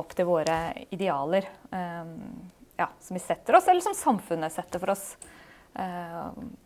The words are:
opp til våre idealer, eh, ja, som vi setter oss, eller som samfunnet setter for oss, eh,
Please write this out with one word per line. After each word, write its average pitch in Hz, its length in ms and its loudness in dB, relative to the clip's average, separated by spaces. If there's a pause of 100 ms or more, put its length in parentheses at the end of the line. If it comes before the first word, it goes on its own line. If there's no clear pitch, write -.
opp - 100 -18
til 175 140 2
våre 160 320 4 (320)
idealer, 175 560 0 (240)
eh, 170 420 -6 (640)
ja, 170 100 0 (100)
som - 180 -8
vi - 80 -6
setter 240 320 4
oss, 359 100 8
eller 359 140 6
som 403 160 -2
samfunnet 165 560 0
setter - 260 -6
for 196 140 2
oss, - 220 -6 (600)
eh, 175 500 -6 (400)